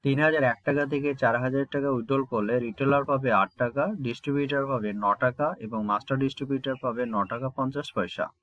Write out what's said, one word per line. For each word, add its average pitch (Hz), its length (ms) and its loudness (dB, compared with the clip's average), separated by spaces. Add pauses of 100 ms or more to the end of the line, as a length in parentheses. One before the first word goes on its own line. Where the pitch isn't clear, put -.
তিন 139 180 2
হাজার 156 220 4
এক 120 220 2
টাকা 143 220 0
থেকে 143 280 -2
চার 120 260 2
হাজার 131 320 0
টাকা 143 180 0
উইথড্রল 131 340 0
করলে 117 340 0
retailer 135 460 2
পাবে 135 280 0
আট 98 260 4
টাকা, 131 280 0 (160)
distributor 139 640 -2
পাবে 113 260 -2
ন 104 220 2
টাকা 147 440 0
এবং 110 260 -6
master 104 340 -2
distributor 135 640 -2
পাবে 120 240 -2
ন 107 180 0
টাকা 120 240 -4
পঞ্চাশ 135 460 -4
পয়সা। 87 340 -2 (140)